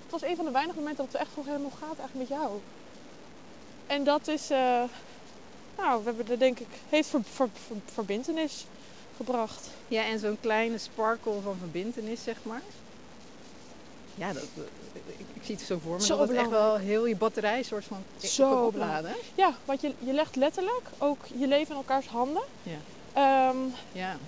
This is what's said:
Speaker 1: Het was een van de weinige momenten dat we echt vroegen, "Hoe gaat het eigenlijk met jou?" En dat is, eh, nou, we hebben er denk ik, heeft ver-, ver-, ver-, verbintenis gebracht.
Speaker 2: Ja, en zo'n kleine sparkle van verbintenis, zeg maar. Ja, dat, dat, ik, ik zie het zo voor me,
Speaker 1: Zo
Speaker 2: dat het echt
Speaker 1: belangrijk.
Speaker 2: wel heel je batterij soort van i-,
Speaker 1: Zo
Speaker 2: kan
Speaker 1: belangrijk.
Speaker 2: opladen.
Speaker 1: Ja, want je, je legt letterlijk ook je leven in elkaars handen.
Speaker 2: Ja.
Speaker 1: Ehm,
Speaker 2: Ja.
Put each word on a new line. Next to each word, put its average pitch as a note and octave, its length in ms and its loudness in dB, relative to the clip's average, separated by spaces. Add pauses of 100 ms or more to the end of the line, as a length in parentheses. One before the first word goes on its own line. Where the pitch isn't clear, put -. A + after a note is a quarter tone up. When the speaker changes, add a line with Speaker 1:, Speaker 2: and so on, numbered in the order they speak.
Speaker 1:
Het - 80 -10
was E4+ 120 -2
een D#4 120 0
van E4 100 -2
de D4 60 -2
weinige D#4 280 0
momenten D4 240 -4
dat C4 100 -8
we - 60 -2
echt - 120 -2
vroegen, C#4+ 300 -4
"Hoe C#4+ 180 -4
gaat D#4 100 -8
het D#4+ 100 -8
eigenlijk B3+ 300 -6
met C#4 100 -2
jou?" D4 200 -2 (1300)
En C#4+ 160 2
dat D4 240 4
is, D4+ 220 -2
eh, B3+ 340 4 (920)
nou, D4 220 4
we G#3 60 -4
hebben A3+ 240 -2
er A#3+ 100 2
denk B3+ 200 6
ik, A#3+ 80 -10 (220)
heeft D4+ 200 6
ver-, B3+ 140 2
ver-, B3+ 260 2 (180)
ver-, A3+ 100 -6 (160)
verbintenis C4 720 0 (520)
gebracht. A#3 520 -2 (180)
Speaker 2:
Ja, A3 180 2
en A3 140 0
zo'n G#3 220 0
kleine A3+ 360 4
sparkle A3 680 0
van G3 160 -2
verbintenis, G#3+ 640 -4
zeg A3+ 200 -4
maar. A3+ 180 -6 (1500)
Ja, F#3 180 -4
dat, C#3 120 -6 (100)
dat, D3 100 -8 (520)
ik, - 160 -14
ik - 100 -14
zie G#3+ 120 -4
het - 100 -10
zo F3+ 180 0
voor E3 120 -2
me, F#3 80 0
Speaker 1:
Zo D4 140 4
Speaker 2:
dat C#4+ 100 6
het B3 100 2
echt A#3+ 120 4
Speaker 1:
belangrijk. G#3+ 300 6
Speaker 2:
wel G3 80 -2
heel A3 180 4
je A#3 100 4
batterij A3 480 2
soort G#3 220 -4
van G3 180 -8 (200)
i-, - 40 -4
Speaker 1:
Zo C4+ 220 6 (120)
Speaker 2:
kan A#3 100 6
Speaker 1:
belangrijk. - 340 0
Speaker 2:
opladen. A4+ 160 -4 (140)
Speaker 1:
Ja, F#4 180 8 (120)
want C4+ 160 0
je, C#4+ 180 0
je B3+ 140 0
legt D4+ 220 2
letterlijk F#4 500 2 (120)
ook C#4+ 280 2 (120)
je C4+ 100 2
leven D4 240 4
in D4+ 40 -6
elkaars C4+ 320 0
handen. C4+ 360 0 (200)
Speaker 2:
Ja. D#3+ 140 -8 (360)
Speaker 1:
Ehm, C4+ 440 8 (340)
Speaker 2:
Ja. F#3 260 -4 (100)